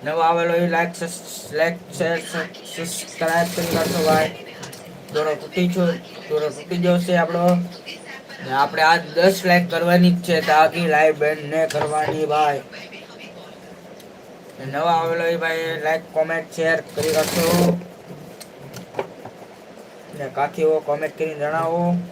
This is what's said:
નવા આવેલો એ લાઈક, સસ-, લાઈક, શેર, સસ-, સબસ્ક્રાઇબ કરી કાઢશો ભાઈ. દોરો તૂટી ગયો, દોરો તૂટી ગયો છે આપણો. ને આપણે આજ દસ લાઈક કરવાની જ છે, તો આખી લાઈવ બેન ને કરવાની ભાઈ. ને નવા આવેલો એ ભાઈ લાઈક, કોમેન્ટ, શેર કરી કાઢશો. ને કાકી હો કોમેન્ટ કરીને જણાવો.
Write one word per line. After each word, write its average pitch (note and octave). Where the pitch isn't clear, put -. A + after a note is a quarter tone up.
નવા E3
આવેલો E3+
એ F3
લાઈક, E3+
સસ-, -
લાઈક, E3
શેર, E3
સસ-, -
સબસ્ક્રાઇબ E3+
કરી E3+
કાઢશો E3
ભાઈ. D#3
દોરો D3+
તૂટી -
ગયો, F3+
દોરો D3+
તૂટી F3+
ગયો F3
છે F3+
આપણો. E3+
ને C3
આપણે C#3+
આજ E3
દસ F#3
લાઈક F3
કરવાની F3
જ F3
છે, D#3+
તો D3+
આખી E3
લાઈવ D#3
બેન D3+
ને D#3
કરવાની D3+
ભાઈ. D3
ને C3
નવા D#3
આવેલો E3
એ E3+
ભાઈ E3
લાઈક, D#3+
કોમેન્ટ, D#3+
શેર D#3+
કરી D#3
કાઢશો. D#3+
ને C#3+
કાકી F3
હો D#3
કોમેન્ટ D3
કરીને D#3
જણાવો. E3